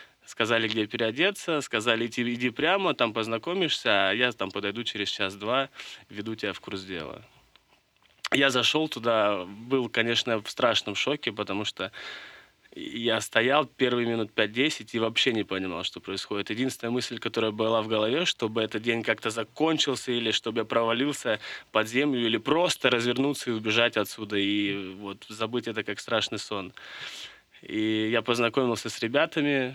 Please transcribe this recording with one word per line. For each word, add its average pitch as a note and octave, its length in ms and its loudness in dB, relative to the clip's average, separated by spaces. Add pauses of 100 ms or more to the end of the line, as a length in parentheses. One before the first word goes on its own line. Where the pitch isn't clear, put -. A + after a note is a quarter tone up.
(280)
сказали, A2+ 400 2
где G#2+ 180 0
переодеться, C#3+ 760 0
сказали: A2+ 440 0
"Иди, A#2 160 -4 (140)
иди B2 160 0
прямо, E3+ 420 2
там A#2 200 0
познакомишься, A2+ 960 0
а G2 40 2
я B2 180 2
там F#2+ 200 -4
подойду G2+ 320 -4
через G#2 260 -4
час-два, G#2+ 600 -2 (400)
введу G#2+ 260 -8
тебя G#2 180 -4
в - 60 -14
курс F#2+ 240 -10
дела". F2 400 -10 (1080)
Я C#3 200 4
зашел D3+ 380 2
туда, G#2+ 560 2
был, A#2 440 -2
конечно, A#2 500 2
в G#2 100 -10
страшном A2 460 2
шоке, C#3 360 -2
потому G#2 340 -4
что - 260 -6 (880)
я A2+ 440 -2
стоял C3 440 4
первые B2 400 2
минут A2+ 280 0
пять-десять A2+ 640 0
и A#2 40 0
вообще A2+ 320 2
не A2 140 2
понимал, F#2+ 400 -4
что - 160 -10
происходит. G2 480 -4
Единственная A#2 420 -2
мысль, A#2+ 280 -4
которая A2 320 0
была A2 300 2
в G#2+ 60 -2
голове, A2+ 380 2
чтобы A2+ 380 0
этот A2 200 -4
день A#2 180 2
как-то A2+ 280 0
закончился C3 800 0
или A#2 200 0
чтобы A2+ 280 -2
я A2 60 0
провалился A#2 720 0 (320)
под A2 160 2
землю, C3 380 2
или A2+ 120 2
просто D3+ 520 2
развернуться B2 640 2
и - 20 0
убежать A2+ 420 2
отсюда, G#2 420 -2
и G2 580 0
вот G2 340 -12
забыть A2+ 400 -4
это G#2+ 140 -4
как G#2 180 -6
страшный A2 380 -2
сон. G2 340 -6 (880)
И A2 500 0
я A#2 100 2
познакомился A#2 680 2
с - 100 -8
ребятами, C#3+ 760 0